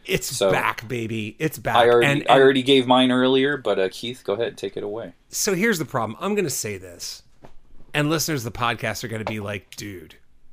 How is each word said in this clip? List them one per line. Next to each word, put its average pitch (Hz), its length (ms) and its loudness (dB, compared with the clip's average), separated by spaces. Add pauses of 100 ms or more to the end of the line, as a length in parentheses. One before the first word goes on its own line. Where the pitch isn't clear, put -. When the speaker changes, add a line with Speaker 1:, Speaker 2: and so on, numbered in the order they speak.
Speaker 1:
It's - 240 -4
Speaker 2:
So, - 240 2
Speaker 1:
back, 113 340 -2
baby. 113 540 -6
It's 156 180 -4
back. 113 160 -2
Speaker 2:
I 120 160 6
already, 120 160 6
Speaker 1:
And, 143 160 2
and - 80 2
Speaker 2:
I 131 100 8
already 135 220 6
gave 131 240 4
mine 127 240 6
earlier, 131 460 2
but, 104 240 0
uh, 95 100 2
Keith, 117 340 -12
go 101 100 -2
ahead, 113 220 -4
take - 200 -8
it 104 80 -8
away. 104 300 -10 (140)
Speaker 1:
So - 260 -4
here's 190 260 0
the 151 40 -6
problem. 113 360 -4
I'm 202 160 -4
gonna 190 120 -2
say 104 300 -6
this, 87 460 -16 (680)
and 147 160 0
listeners 151 380 -2
of 107 60 -8
the - 60 -12
podcast 117 440 -4
are 120 60 -10
gonna 110 160 -8
be 107 160 -6
like, 101 340 -10
"Dude, 90 400 -14 (380)